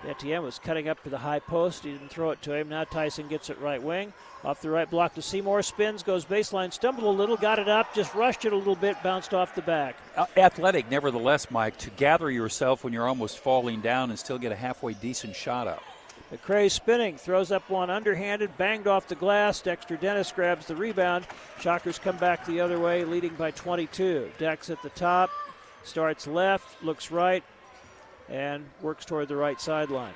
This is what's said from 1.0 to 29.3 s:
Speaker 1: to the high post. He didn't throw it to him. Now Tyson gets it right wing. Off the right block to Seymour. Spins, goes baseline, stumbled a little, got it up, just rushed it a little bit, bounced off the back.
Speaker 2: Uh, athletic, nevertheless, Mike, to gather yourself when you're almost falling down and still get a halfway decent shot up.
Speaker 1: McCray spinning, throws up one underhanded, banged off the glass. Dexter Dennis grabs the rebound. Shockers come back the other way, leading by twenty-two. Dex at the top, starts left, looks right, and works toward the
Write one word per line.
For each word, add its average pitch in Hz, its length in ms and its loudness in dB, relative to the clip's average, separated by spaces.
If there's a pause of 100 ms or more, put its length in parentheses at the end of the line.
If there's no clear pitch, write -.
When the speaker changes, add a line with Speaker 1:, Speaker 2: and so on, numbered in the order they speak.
Speaker 1:
to 135 80 -10
the 135 60 -6
high 147 220 -4
post. 170 440 -2
He 147 80 -10
didn't 139 180 -14
throw 160 220 -4
it - 100 -8
to 147 140 -6
him. 151 140 -4
Now 156 160 -4
Tyson 151 420 -4
gets 151 240 -6
it - 80 -10
right 143 220 -4
wing. 185 300 -4 (320)
Off 143 160 -4
the 156 120 -4
right 160 180 2
block 170 240 2
to 160 80 -10
Seymour. 202 400 0
Spins, 208 400 -2
goes 185 240 0
baseline, 190 480 -2
stumbled 240 320 0
a 208 40 6
little, 202 280 4
got 214 220 4
it 202 100 0
up, 214 240 4
just 190 220 0
rushed 233 280 2
it 214 80 2
a 202 40 2
little 196 200 2
bit, 196 280 0
bounced 185 320 -2
off 180 180 2
the 180 80 -4
back. 147 340 0 (220)
Speaker 2:
Uh, 170 80 4 (120)
athletic, 175 520 6
nevertheless, 135 600 2
Mike, 110 260 0
to - 140 -10
gather 147 400 4
yourself 127 520 0
when 120 100 -4
you're 117 140 0
almost 123 300 -2
falling 123 420 2
down 123 300 0
and 107 80 -6
still 127 220 -6
get 120 120 -4
a 101 40 -2
halfway 123 380 -6
decent 110 420 -8
shot 123 320 -4
up. 82 160 -6 (500)
Speaker 1:
McCray 202 380 2
spinning, 220 460 2
throws 185 340 0
up 190 180 -2
one 180 220 0
underhanded, 202 680 -2
banged 202 300 0
off 190 200 4
the 180 60 -6
glass. 202 480 2
Dexter 175 360 -4
Dennis 190 340 0
grabs 175 340 0
the 165 100 -6
rebound. 180 520 0 (320)
Shockers 175 400 0
come 180 180 -2
back 175 300 2
the 170 120 0
other 175 200 2
way, 175 240 2
leading 165 320 -2
by 156 160 -2
twenty-two. 175 880 -2
Dex 160 320 -2
at 156 100 -8
the 143 80 -12
top, 180 400 2 (540)
starts 160 420 -2
left, 185 580 0
looks 156 280 -6
right, 175 320 2 (840)
and 143 360 -6 (160)
works 156 220 -6
toward 151 240 -4
the 143 80 -4